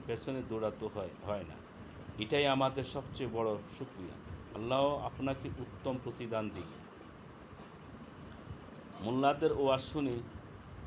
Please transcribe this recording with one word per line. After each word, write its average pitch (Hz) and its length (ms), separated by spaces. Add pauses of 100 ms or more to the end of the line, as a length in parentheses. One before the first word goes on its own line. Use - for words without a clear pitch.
পেছনে 123 420
দৌড়াতে 107 460
হয়, 95 140 (180)
হয় 101 220
না। 78 60 (640)
এটাই 143 280
আমাদের 131 380
সবচেয়ে 131 480
বড় 110 240 (220)
শুকরিয়া। 95 380 (380)
আল্লাহ 131 440
আপনাকে 135 500 (100)
উত্তম 127 460
প্রতিদান 113 440
দিক। 92 160 (2500)
মোল্লাদের 139 500
ওয়াজ 135 280
শুনে 139 340 (720)